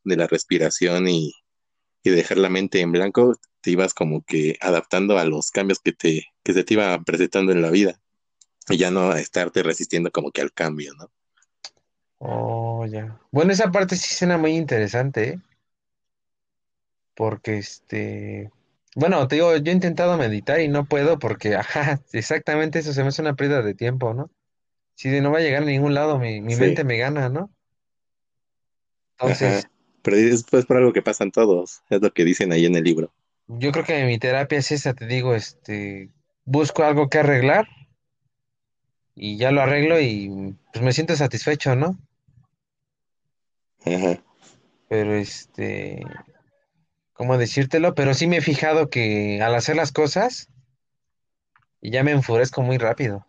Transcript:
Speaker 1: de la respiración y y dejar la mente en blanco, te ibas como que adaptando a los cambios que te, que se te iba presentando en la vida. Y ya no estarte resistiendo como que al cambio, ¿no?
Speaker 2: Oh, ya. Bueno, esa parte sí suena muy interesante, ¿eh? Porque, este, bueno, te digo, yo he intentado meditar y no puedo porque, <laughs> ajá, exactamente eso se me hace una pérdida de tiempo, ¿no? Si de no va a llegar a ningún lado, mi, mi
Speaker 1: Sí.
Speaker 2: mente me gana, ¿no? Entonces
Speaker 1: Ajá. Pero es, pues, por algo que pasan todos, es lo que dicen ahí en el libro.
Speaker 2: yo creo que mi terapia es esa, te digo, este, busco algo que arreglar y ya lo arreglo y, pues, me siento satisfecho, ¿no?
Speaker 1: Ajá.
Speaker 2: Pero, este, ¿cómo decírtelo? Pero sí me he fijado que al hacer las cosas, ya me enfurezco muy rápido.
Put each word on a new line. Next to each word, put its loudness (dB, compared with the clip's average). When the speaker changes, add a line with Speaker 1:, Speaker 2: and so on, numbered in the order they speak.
Speaker 1:
de 0
la 0
respiración 0
y 0
y 4
dejar 2
la 4
mente 0
en 0
blanco, 4
te -4
ibas 0
como -2
que -2
adaptando 0
a 2
los -4
cambios -2
que -2
te, -2
que 0
se 2
te 0
iba 0
presentando 0
en 2
la 0
vida. 2
Y 0
ya 2
no 2
estarte -2
resistiendo -2
como -4
que -6
al -6
cambio, -6
¿no? -20
Speaker 2:
Oh, -6
ya. -12
Bueno, 4
esa 2
parte 0
sí -6
suena 2
muy 2
interesante, 0
¿eh? -10
Porque, -4
este, -10
bueno, 2
te 0
digo, 4
yo 0
he 2
intentado 0
meditar -2
y 0
no 0
puedo 2
porque, -2
<laughs> 2
ajá, -2
exactamente -2
eso -6
se -2
me 0
hace -4
una -2
pérdida 0
de -2
tiempo, -4
¿no? -8
Si -6
de 2
no 2
va 2
a 2
llegar 0
a -2
ningún 2
lado, 0
mi, -4
mi -2
Speaker 1:
Sí. -
Speaker 2:
mente 2
me 0
gana, -2
¿no? -6
Entonces 2
Speaker 1:
Ajá. -10
Pero 2
es, 4
pues, 2
por 4
algo 6
que 2
pasan -2
todos, 2
es 2
lo 2
que 2
dicen 2
ahí 4
en 4
el 2
libro. 0
Speaker 2:
yo -6
creo -2
que -2
mi 0
terapia 0
es -2
esa, -2
te -14
digo, 0
este, -8
busco 0
algo 2
que 0
arreglar 4
y -8
ya 2
lo 4
arreglo 2
y, -4
pues, -4
me 2
siento -2
satisfecho, -2
¿no? -2
Speaker 1:
Ajá. 0
Speaker 2:
Pero, 0
este, -8
¿cómo 0
decírtelo? 0
Pero 2
sí 0
me 2
he -2
fijado 0
que -2
al 2
hacer 0
las 0
cosas, -2
ya -2
me 2
enfurezco 0
muy 0
rápido. -2